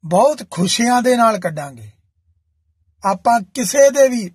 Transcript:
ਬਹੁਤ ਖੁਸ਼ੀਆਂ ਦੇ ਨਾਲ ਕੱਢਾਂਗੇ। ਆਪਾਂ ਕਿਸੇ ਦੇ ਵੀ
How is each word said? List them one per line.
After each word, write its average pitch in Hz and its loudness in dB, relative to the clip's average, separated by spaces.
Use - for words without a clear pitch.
ਬਹੁਤ 226 0
ਖੁਸ਼ੀਆਂ 233 0
ਦੇ 247 2
ਨਾਲ 226 2
ਕੱਢਾਂਗੇ। 143 -10
ਆਪਾਂ 233 0
ਕਿਸੇ 277 2
ਦੇ 269 4
ਵੀ 226 -4